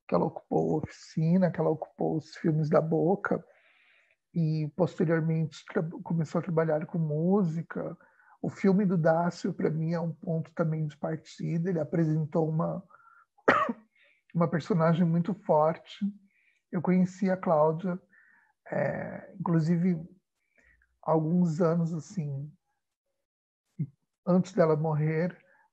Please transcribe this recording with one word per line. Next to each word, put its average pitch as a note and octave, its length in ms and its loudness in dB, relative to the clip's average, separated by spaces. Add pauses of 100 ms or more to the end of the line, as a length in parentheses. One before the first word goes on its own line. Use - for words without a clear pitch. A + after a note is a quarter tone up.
que - 80 -2
ela F3 100 2
ocupou E3 500 -2
a - 80 0
Oficina, E3 680 0
que - 80 -8
ela D#3+ 100 0
ocupou D#3+ 480 -4
os - 200 -10
filmes D#3 320 0
da D#3 120 4
Boca, D#3+ 600 0 (920)
e D#3 420 -2
posteriormente D#3+ 880 -2
tra-, F#3+ 180 -4 (200)
começou E3 360 -2
a - 40 -6
trabalhar D#3+ 420 0
com - 140 -6
música. E3 960 -2 (440)
O - 80 -4
filme G3 360 2
do F3+ 120 2
Dácio, E3+ 560 0
pra F#3 160 0
mim, D#3+ 240 -4
é E3 60 -2
um E3 140 -4
ponto D#3+ 400 -6
também D#3 340 -2
de D3+ 100 -10
partida. E3 720 -6
Ele E3+ 100 -2
apresentou D#3 680 0
uma, E3 360 -4 (640)
<coughs> - 840 -2
uma E3+ 140 2
personagem E3+ 580 2
muito E3+ 280 0
forte. D#3+ 680 0 (720)
Eu F3+ 100 -2
conheci F#3 480 2
a F#3 80 0
Cláudia, F3 640 2 (720)
é, - 680 -6
inclusive, E3+ 600 0 (1000)
alguns D#3+ 580 2
anos, E3 340 2
assim, D3 580 -8 (1700)
antes F3+ 280 2
dela D#3+ 220 4
morrer, D#3 600 0 (360)